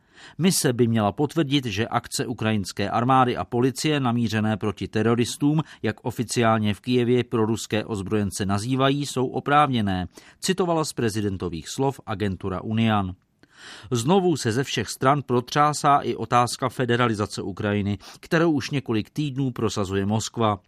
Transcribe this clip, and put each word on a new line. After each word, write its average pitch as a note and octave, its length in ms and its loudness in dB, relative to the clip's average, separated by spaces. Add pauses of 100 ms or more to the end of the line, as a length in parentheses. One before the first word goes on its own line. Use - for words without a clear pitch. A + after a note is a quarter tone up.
(380)
Mise D#3+ 340 2
by A#2 160 4
měla A2 240 2
potvrdit, D3 540 0
že G#2+ 220 -2
akce A#2+ 380 -4
ukrajinské G#2+ 640 -2
armády B2 460 2
a F2 80 -4
policie C3 560 0
namířené A2 560 0
proti G2 320 -4
teroristům, A#2+ 720 2 (200)
jak A2 220 -4
oficiálně A2+ 720 0
v - 60 -16
Kyjevě B2 440 2
proruské A2 600 0
ozbrojence G2 640 -2
nazývají, C3 600 0
jsou B2+ 200 -2
oprávněné, B2+ 840 0 (320)
citovala F3 440 0
z - 80 -8
prezidentových G2 760 -4
slov C3+ 380 -2
agentura F#2+ 540 -4
Unian. A2 540 0 (760)
Znovu D#3+ 460 2
se A#2 160 -2
ze C3 120 -2
všech - 240 -4
stran C#3 340 0
protřásá C#3+ 760 2
i A2 160 -4
otázka A#2+ 540 0
federalizace A#2 760 0
Ukrajiny, G2+ 560 -2 (220)
kterou E3+ 320 2
už C#3 180 -2
několik A#2+ 400 -2
týdnů C#3 400 -2
prosazuje G2 560 -2
Moskva. G#2+ 600 0